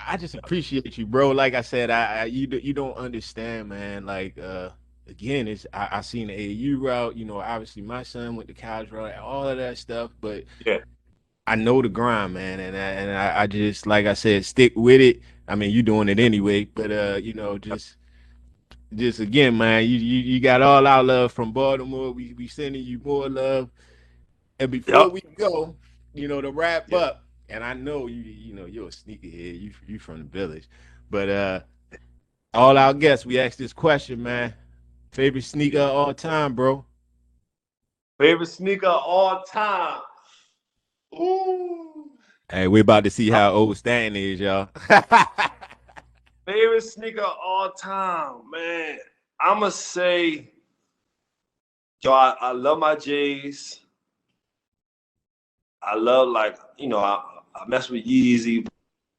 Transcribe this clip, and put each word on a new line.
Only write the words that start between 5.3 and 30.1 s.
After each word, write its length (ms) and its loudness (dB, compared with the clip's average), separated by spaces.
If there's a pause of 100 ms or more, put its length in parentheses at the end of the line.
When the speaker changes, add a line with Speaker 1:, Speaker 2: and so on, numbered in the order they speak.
Speaker 1:
it's 240 -12
I, 200 -8
I 100 -4
seen 260 -10
the 60 -12
A 120 -10
U 320 -4
route. 380 -4
You 80 -12
know, 160 -12
obviously 420 -10
my 220 -12
son 320 -12
went 120 -14
to 60 -20
college 380 -14
route, 260 -12
all 300 -8
of 100 -6
that 200 -8
stuff. 420 -10
But 240 -10 (200)
Speaker 2:
Yeah. 140 0 (680)
Speaker 1:
I 60 0
know 260 4
the 80 2
grind, 460 -2
man, 240 -8
and 180 -10
I, 40 -6
and 320 -6
I, 300 0
I 40 0
just, 400 -4
like 200 4
I 80 2
said, 300 2
stick 300 4
with 260 8
it. 200 6 (260)
I 80 -6
mean, 160 -2
you 140 4
doing 240 2
it 100 2
anyway, 460 4
but, 260 -8
uh, 320 -2
you 120 -10
know, 220 -8
just, 380 -12 (1000)
just 280 -2
again, 360 4
man, 280 4
you, 120 2
you, 220 0
you 220 0
got 200 6
all 280 8
our 160 6
love 260 4
from 220 -6
Baltimore. 580 -2
We, 240 -14
we 140 -12
sending 340 -10
you 220 -12
more 240 -4
love. 420 -4 (880)
And 140 -4
before 320 4
Speaker 2:
Yep. 80 0
Speaker 1:
we 80 -10 (160)
go, 400 -4 (380)
you 120 -10
know, 140 -6
to 100 -8
wrap 400 -4
Speaker 2:
Yeah. 80 2
Speaker 1:
up, 260 -4 (240)
and 140 -12
I 120 -8
know 340 -8
you, 140 -14
you 300 -20
know, 120 -18
you're 240 -14
a 20 -20
sneakerhead. 680 -18
You, 100 -16 (160)
you 140 -14
from 180 -18